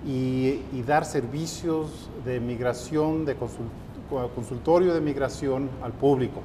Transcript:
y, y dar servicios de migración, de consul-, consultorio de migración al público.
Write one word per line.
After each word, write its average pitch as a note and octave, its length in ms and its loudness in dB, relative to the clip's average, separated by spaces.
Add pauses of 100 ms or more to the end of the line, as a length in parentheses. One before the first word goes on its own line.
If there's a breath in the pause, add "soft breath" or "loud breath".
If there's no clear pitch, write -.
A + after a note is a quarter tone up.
y, C3 540 0 (140)
y B2+ 120 -4
dar D3+ 200 4
servicios D#3 1040 -4 (160)
de B2 160 -2
migración, D3+ 840 0
de C3+ 120 0
consul-, A#2+ 320 -6 (680)
consultorio D#3+ 600 4
de E3 60 2
migración C#3 680 0 (140)
al A#2+ 100 -6
público. B2+ 520 2